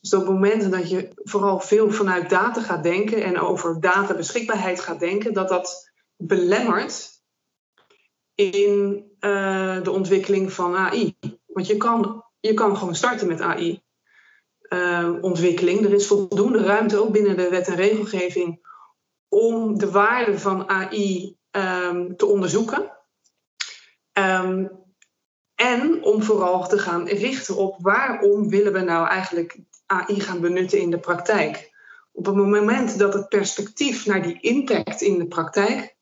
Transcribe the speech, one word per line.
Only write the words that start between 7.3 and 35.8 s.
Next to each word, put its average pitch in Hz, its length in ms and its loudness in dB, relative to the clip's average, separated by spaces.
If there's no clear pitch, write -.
in, 202 680 2
eh, 190 640 -2
de 185 80 -2
ontwikkeling 190 640 0
van 180 220 -2
A 190 180 0
I. 208 240 -2
Want 185 220 -6
je 214 100 2
kan, 220 460 0
je 220 140 0
kan 208 240 2
gewoon 175 180 -4
starten 233 320 -2
met 165 140 -2
A 175 160 -2
I, 170 240 -4
eh, 175 600 -2
ontwikkeling. 180 640 2
Er 202 80 4
is 202 140 4
voldoende 202 560 2
ruimte, 208 340 2
ook 214 140 2
binnen 202 260 4
de 180 120 2
wet 180 180 0
en 180 80 -2
regelgeving, 180 880 0
om 226 500 2
de 190 140 0
waarde 208 480 2
van 190 320 -2
A 196 200 -2
I, 196 460 -4
ehm, 180 640 -4
te 208 100 2
onderzoeken. 202 680 0
Ehm, 190 560 0
en 247 480 0
om 214 200 2
vooral 185 440 2
te 208 100 2
gaan - 300 -2
richten 220 480 -4
op 190 260 -2
waarom 208 680 2
willen 196 240 2
we 190 60 0
nou 165 280 0
eigenlijk 175 520 -4
A 180 160 -2
I 196 100 0
gaan 180 200 -6
benutten 185 400 0
in 175 100 0
de 175 100 -2
praktijk. 170 760 -2
Op - 140 -10
het 196 100 0
moment 208 600 2
dat 202 160 2
het 202 160 -4
perspectief 214 760 -2
naar 190 160 2
die 170 180 -6
impact 226 640 -2
in 190 160 2
de 175 100 -2
praktijk 202 760 -2